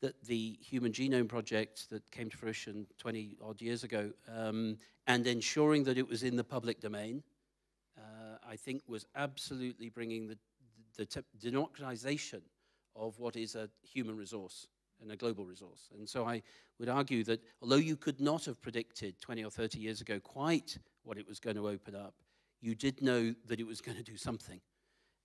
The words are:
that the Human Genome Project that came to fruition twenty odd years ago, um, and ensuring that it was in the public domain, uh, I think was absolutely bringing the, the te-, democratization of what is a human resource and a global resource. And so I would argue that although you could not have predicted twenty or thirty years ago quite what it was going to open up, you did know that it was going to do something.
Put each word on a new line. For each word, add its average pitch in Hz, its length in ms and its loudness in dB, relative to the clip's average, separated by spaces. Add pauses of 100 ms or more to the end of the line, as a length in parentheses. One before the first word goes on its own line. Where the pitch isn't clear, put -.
that 131 240 -2
the 113 340 0
Human 120 320 0
Genome 123 380 4
Project 110 600 -2
that 107 220 -8
came 113 180 -6
to - 60 -12
fruition 107 520 -4 (100)
twenty 110 440 -4
odd 107 200 -8
years 117 220 -2
ago, 107 280 0 (240)
um, 110 420 0 (300)
and 123 200 6
ensuring 147 580 6
that 131 120 6
it 131 120 4
was 117 140 -2
in 123 120 2
the 120 80 4
public 117 380 -2
domain, 107 420 -4 (720)
uh, 110 480 -14
I 110 120 -10
think 135 300 -4
was 110 180 -6 (100)
absolutely 127 760 -4
bringing 113 380 -4
the, 110 100 -10 (600)
the 107 80 -2
te-, 139 160 -8 (180)
democratization 131 1040 -2 (540)
of 110 220 -4
what 117 180 -4
is 113 200 -4
a 107 140 -4 (120)
human 113 360 -2
resource 98 500 -8 (340)
and 107 100 -10
a 110 40 -6
global 104 300 0
resource. 90 520 -16
And 107 100 -10
so 123 180 0
I 117 180 0 (360)
would 120 100 0
argue 131 340 4
that 113 180 2 (200)
although 123 160 6
you 160 180 4
could 139 240 0
not 147 260 4
have 135 160 -8
predicted 113 600 -4
twenty 113 240 -6
or 104 60 -6
thirty 113 280 -2
years 107 220 -4
ago 104 180 -2
quite - 580 0 (260)
what 107 140 -8
it 107 80 -10
was 104 140 -12
going 110 160 0
to 104 140 0
open 101 260 -6
up, 98 180 -10 (460)
you 113 160 0
did 135 260 0
know 120 320 6 (140)
that 113 140 -2
it 113 60 -4
was 110 120 -8
going 117 180 -8
to 117 60 -8
do 110 140 -12
something. 110 420 -6 (640)